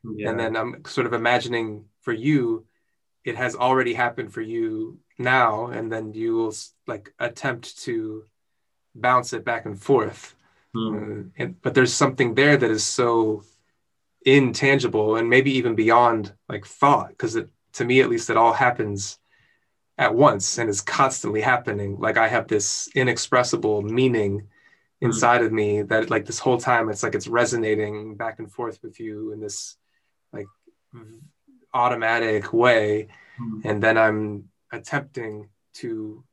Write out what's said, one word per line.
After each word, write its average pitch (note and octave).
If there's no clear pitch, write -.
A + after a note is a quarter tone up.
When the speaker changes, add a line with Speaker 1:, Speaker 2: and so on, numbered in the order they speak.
Speaker 1:
Yeah. G#2+
Speaker 2:
And A2+
then A2+
I'm A#2
sort A#2+
of A2+
imagining A#2
for B2
you, A#2+
it A#2+
has B2
already B2+
happened A#2+
for A#2
you A2
now, A#2+
and A#2
then A2
you A2+
will A2+
s-, -
like, G#2+
attempt A#2+
to A2
bounce B2
it A2+
back A#2
and G2
forth. A2
Speaker 1:
Hmm. A2
Speaker 2:
Uh, G#2+
and, -
but C3
there's D#3
something B2+
there C#3+
that B2
is G#2+
so A2+
intangible B2
and A#2
maybe C3
even A#2+
beyond, A2+
like, G2+
thought, -
'cause A2+
it, -
to B2
me B2+
at A#2+
least, A#2
it A2
all A#2
happens G#2+
at A#2
once A#2+
and A2+
is G2
constantly A#2
happening. G#2+
Like, A2
I A2+
have A2+
this -
inexpressible A#2+
meaning A2
Speaker 1:
Hmm. -
Speaker 2:
inside A#2+
of A2
me G#2
that, F#2+
like, G#2+
this A2+
whole B2+
time A#2
it's G2+
like G#2
it's G2+
resonating G#2+
back A2+
and G#2
forth A#2
with -
you G#2+
in G#2+
this, -
like, G#2
v-, A2+
automatic A#2
way. A2
Speaker 1:
Hmm. A2
Speaker 2:
And G#2
then A2+
I'm G#2+
attempting A2
to A2